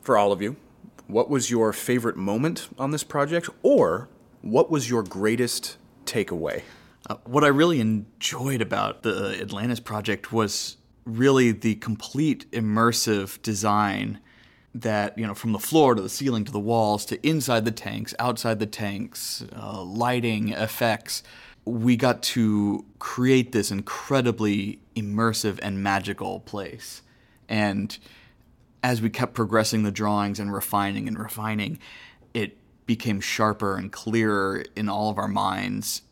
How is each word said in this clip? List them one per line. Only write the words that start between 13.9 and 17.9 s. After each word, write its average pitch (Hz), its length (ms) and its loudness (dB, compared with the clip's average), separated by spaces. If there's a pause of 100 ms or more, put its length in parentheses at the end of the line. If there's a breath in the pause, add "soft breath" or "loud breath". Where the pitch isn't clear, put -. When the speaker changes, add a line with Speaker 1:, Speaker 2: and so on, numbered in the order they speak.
Speaker 2:
that, 107 420 0
you 110 100 -4
know, 101 80 -6
from 113 180 -2
the 101 60 0
floor 147 360 6
to 107 80 0
the 92 60 -6
ceiling 117 360 -2
to - 80 -12
the 104 80 -2
walls 107 460 2
to - 200 -4
inside 131 380 2
the 113 60 0
tanks, 110 480 -8